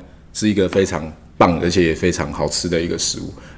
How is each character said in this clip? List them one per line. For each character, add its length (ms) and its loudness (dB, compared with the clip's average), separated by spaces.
是 160 0
一 40 2
个 140 2
非 160 2
常 280 -4
棒， 240 4
而 80 2
且 160 4
也 80 2
非 180 0
常 220 -4
好 140 -2
吃 200 -2
的 140 0
一 60 -4
个 100 -4
食 220 -4
物。 120 -12